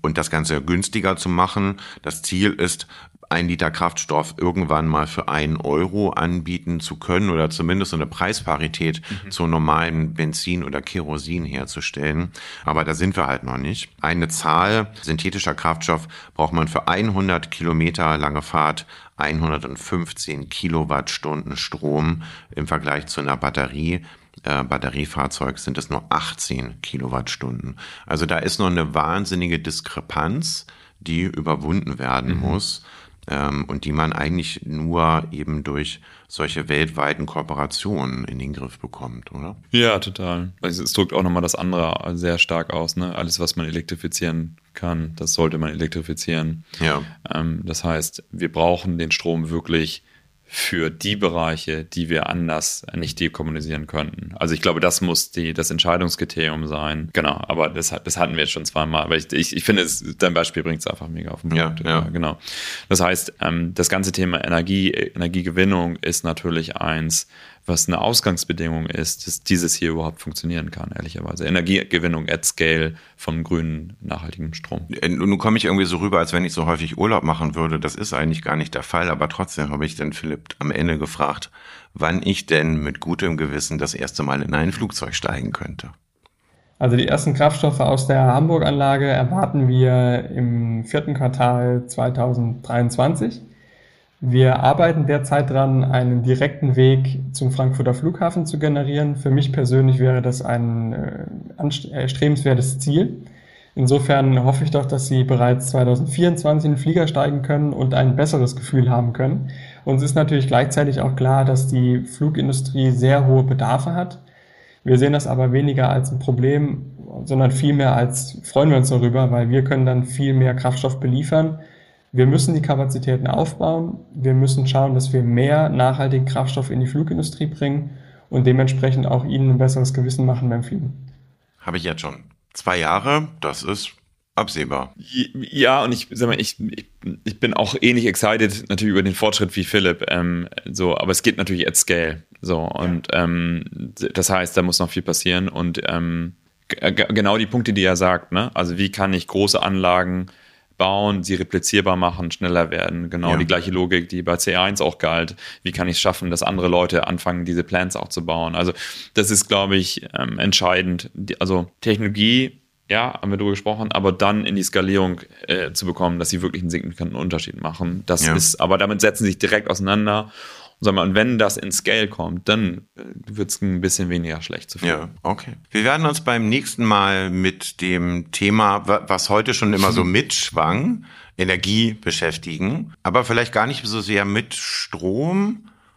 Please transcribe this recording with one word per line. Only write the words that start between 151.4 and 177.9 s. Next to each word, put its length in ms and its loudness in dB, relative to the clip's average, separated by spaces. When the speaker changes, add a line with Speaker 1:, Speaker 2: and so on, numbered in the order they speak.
Speaker 2:
machen, 340 0
schneller 400 0
werden. 400 -4
Genau 220 0
Speaker 1:
Ja. 40 4
Speaker 2:
die 80 2
gleiche 260 2
Logik, 380 0
die 140 -4
bei 160 0
C 180 0
eins 240 2
auch 180 0
galt. 380 0
Wie 80 -4
kann 160 -2
ich 100 -2
es 40 0
schaffen, 300 0
dass 120 -2
andere 260 0
Leute 380 2
anfangen, 380 -4
diese 180 -2
Plants 320 -2
auch 140 -8
zu 160 -8
bauen? 320 -2
Also 160 0
das 180 2
ist, 180 4
glaube 280 4
ich, 300 -2
ähm, 200 -4
entscheidend. 720 2
Die, 280 -8
also 300 0
Technologie, 760 2
ja, 320 0
haben 100 -4
wir 80 0
drüber 120 2
gesprochen, 420 -2
aber 180 4
dann 340 2
in 120 -2
die 80 0
Skalierung, 560 2
äh, 260 -2
zu 140 -4
bekommen, 320 0
dass 120 -2
sie 120 -2
wirklich 200 -4
einen 80 -2
signifikanten 460 -6
Unterschied 460 -4
machen. 440 -6
Das 200 2
Speaker 1:
Ja. 80 4
Speaker 2:
ist, 260 2
aber 160 4
damit 240 2
setzen 240 4
sie 60 4
sich 80 -4
direkt 320 0
auseinander. 540 0
Und 640 -10
sag 100 4
mal, 100 4
und 80 2
wenn 240 4
das 180 2
in 140 -8
Scale 380 0
kommt, 400 -6
dann, 480 0
äh, 60 -18
wird's 340 -6
ein 180 0
bisschen 280 0
weniger 340 -4
schlecht 260 -10
zu 120 -14
fühlen. 120 0
Speaker 1:
Ja, 160 -4
okay. 300 -4
Wir 140 2
werden 220 2
uns 160 -2
beim 260 0
nächsten 360 -2
Mal 460 4
mit 500 -2
dem 520 0